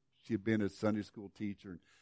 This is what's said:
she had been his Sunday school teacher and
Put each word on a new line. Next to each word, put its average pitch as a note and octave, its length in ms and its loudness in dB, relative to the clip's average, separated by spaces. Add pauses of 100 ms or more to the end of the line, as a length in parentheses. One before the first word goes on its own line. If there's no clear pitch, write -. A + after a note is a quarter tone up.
(240)
she A#2 100 -2
had G2+ 100 0
been A2 160 4
his G2 160 0
Sunday G#2 280 2
school G2 340 -12
teacher G2+ 320 -6
and F2 100 -10 (220)